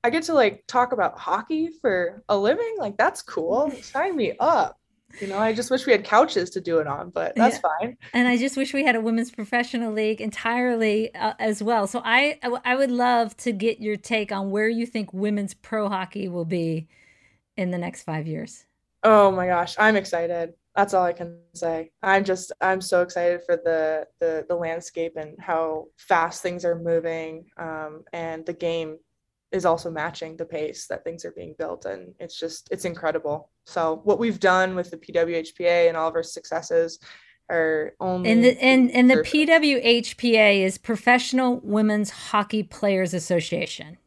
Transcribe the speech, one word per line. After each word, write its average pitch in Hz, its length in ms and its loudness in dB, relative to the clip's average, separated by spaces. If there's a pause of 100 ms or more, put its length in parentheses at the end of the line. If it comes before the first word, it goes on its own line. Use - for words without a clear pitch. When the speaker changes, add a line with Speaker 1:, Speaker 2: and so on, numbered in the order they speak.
Speaker 1:
I 240 60 2
get 320 160 0
to, 330 80 -4
like, 226 340 2
talk 247 260 0
about 202 260 -2
hockey 311 500 -4 (140)
for 185 480 -2
a 208 80 4
living. 415 400 0
Like, 208 180 -6
that's - 240 0
cool. 220 500 -2
Speaker 2:
<laughs> 254 120 -14
Speaker 1:
Sign 339 340 -4
me 208 240 -2
up. 269 380 2 (420)
You 196 60 -8
know, 196 100 -6
I 220 160 0
just 240 180 -4
wish 262 140 0
we 254 80 4
had 208 120 4
couches 208 460 4
to 190 120 -6
do 165 160 0
it 151 80 0
on, 160 240 -6
but 165 260 -4
that's 247 200 4
Speaker 2:
Yeah. - 40 -10 (200)
Speaker 1:
fine. 240 180 -8 (160)
Speaker 2:
And 247 120 2
I 247 120 2
just 262 180 -2
wish 269 160 -4
we 277 100 -2
had 254 140 2
a 226 60 -2
women's 233 280 -2
professional 233 640 -4
league 214 300 -2
entirely, 226 920 0
uh, 220 240 -2
as 214 240 -2
well. 214 240 0
So 240 160 -4
I, 269 400 2
I 247 60 -4
w-, 240 160 -4
I 247 120 2
would 269 140 2
love 240 480 2
to 240 140 -4
get 214 300 -2
your 214 160 -4
take 214 340 -4
on 196 180 -4
where 214 200 0
you 233 160 -2
think 220 260 -8
women's 202 400 -2
pro 208 380 -4
hockey 190 380 -6
will 175 180 -6
be 165 420 -2 (680)
in 180 120 -2
the 180 60 -4
next 170 280 -8
five 156 220 -6
years. 156 380 -10 (380)
Speaker 1:
Oh 208 280 8
my 180 180 -2
gosh, 175 300 0
I'm 214 180 6
excited. 170 580 -2 (220)
That's 202 180 0
all 185 100 4
I 175 80 0
can 170 280 -10 (120)
say. 165 380 -6 (120)
I'm 196 220 4
just, 185 280 -4 (100)
I'm 190 180 2
so 185 220 2
excited 175 420 0
for 175 120 0
the, 160 500 0 (120)
the, 160 300 -2
the 180 80 -2
landscape 165 600 -6
and 156 220 -12
how 160 500 -4 (100)
fast 170 440 0
things 175 220 -6
are 170 140 0
moving. 165 680 -4 (140)
Um, 156 460 -12 (100)
and 165 320 -8
the 175 80 -8
game 165 420 -6 (560)
is 185 120 -4
also 170 260 2
matching 160 460 -8
the 165 80 -8
pace 156 420 -8
that - 160 -8
things 165 220 -10
are 175 80 -12
being 160 260 -16
built. 170 260 -10
And 95 360 -12
it's 170 180 -14
just, - 320 -10
it's - 140 -8
incredible. 156 680 -4 (160)
So 160 380 -2
what 208 160 2
we've 233 180 -2
done 185 380 4
with 180 160 -6
the 170 40 -14
P - 160 -20
W 170 240 0
H 160 200 -6
P 175 100 -8
A 175 220 6
and 165 80 2
all 160 120 0
of 160 60 -4
our 165 80 0
successes 165 800 -2 (500)
are 160 480 0
only 185 320 -2
Speaker 2:
And 233 140 6
the, 254 180 6
and, 254 300 6
and 247 180 8
the 262 60 8
Speaker 1:
for 233 80 2
Speaker 2:
P 311 220 2
W 302 360 4
H 233 360 2
P 233 200 2
A 202 240 6
is 190 160 0
Professional 247 880 2
Women's 208 460 2
Hockey 208 520 -2
Players 190 500 0
Association. 170 960 -4